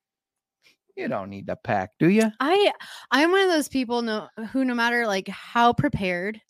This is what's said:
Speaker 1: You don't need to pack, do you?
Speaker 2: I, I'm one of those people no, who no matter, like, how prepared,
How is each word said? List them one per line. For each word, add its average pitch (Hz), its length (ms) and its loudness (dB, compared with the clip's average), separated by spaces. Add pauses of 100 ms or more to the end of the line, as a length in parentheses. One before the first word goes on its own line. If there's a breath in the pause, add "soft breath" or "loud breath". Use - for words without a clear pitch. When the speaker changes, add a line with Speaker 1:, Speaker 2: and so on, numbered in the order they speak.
(960 soft breath)
Speaker 1:
You 370 100 -6
don't 101 220 -6
need 98 180 -12
to 90 80 -4
pack, 98 440 -2
do 160 100 6
you? 220 200 4 (120)
Speaker 2:
I, 359 300 2 (400 loud breath)
I'm 294 200 4
one 392 120 4
of 370 60 4
those 311 200 0
people 240 320 -2
no, 214 260 -4 (240)
who 262 140 0
no 254 80 -2
matter, 240 340 0
like, 190 220 -2
how 240 440 2
prepared, 202 760 -2